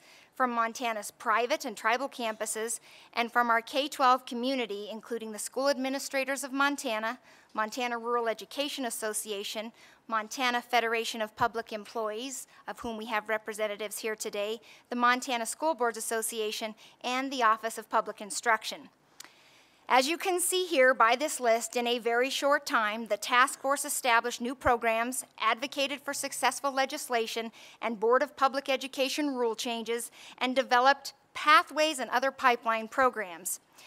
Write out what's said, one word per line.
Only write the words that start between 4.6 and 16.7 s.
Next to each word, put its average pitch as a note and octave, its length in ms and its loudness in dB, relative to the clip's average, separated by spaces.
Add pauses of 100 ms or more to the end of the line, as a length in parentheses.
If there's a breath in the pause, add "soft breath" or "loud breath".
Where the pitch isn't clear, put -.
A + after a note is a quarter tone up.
including A3 420 -8
the G#3 60 -10
School C4+ 300 -2
Administrators C4+ 760 -2
of C4 80 -10
Montana, B3+ 680 -2 (340 soft breath)
Montana A#3 460 -4
Rural A#3 300 -2
Education C4 580 -4
Association, G#3+ 840 -6 (340 loud breath)
Montana A#3+ 560 -2
Federation A3+ 580 0
of G#3+ 160 -6
Public A3+ 360 -2
Employees, A3 760 -8 (200 loud breath)
of G#3 120 -12
whom A3+ 180 -8
we G#3+ 100 -8
have G#3+ 220 -4
representatives G#3+ 680 -4
here G#3+ 160 -4
today, G#3+ 460 -6 (280 loud breath)
the B3 80 -6
Montana B3 480 0
School D#4 300 -2
Boards A3+ 240 -2
Association, A3 760 -4 (280 loud breath)